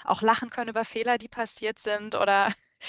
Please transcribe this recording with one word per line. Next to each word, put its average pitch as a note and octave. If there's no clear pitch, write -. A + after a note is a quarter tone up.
auch -
lachen A3+
können A3+
über A3+
Fehler, A#3
die A3+
passiert A3
sind. G#3
Oder, G3